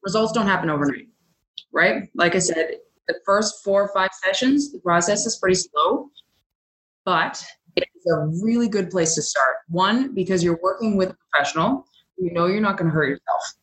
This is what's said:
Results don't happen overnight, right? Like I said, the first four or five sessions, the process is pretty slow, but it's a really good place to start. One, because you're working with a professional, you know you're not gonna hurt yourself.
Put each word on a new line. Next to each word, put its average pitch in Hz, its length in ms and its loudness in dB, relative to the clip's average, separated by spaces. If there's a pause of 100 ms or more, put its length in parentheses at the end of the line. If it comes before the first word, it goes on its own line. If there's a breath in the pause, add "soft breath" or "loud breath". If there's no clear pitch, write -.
Results 214 280 0
don't 220 140 0
happen 175 220 2
overnight, 143 400 -2 (640)
right? 190 420 0
Like 170 200 2
I 185 60 2
said, 160 380 -2 (300)
the 165 60 -2 (100)
first 208 400 0
four 196 180 2
or 202 120 -2
five 190 160 0 (140)
sessions, 262 480 2
the - 80 -16
process 180 460 2
is 220 100 -4
pretty 185 180 2
slow, 180 560 0 (920)
but 180 360 0 (360)
it's - 340 -6
a 151 160 0 (160)
really 233 260 2
good 196 220 -2
place 170 240 0
to 147 80 -2
start. 135 360 0 (100)
One, 202 440 0
because 185 300 0
you're 170 180 2
working 196 360 -2
with 185 140 2
a - 60 -16 (140)
professional, 160 560 0 (300 soft breath)
you 175 160 -4
know 170 140 0
you're 196 140 0
not 202 160 0
gonna 170 140 0
hurt 151 180 2
yourself. - 340 -4 (200)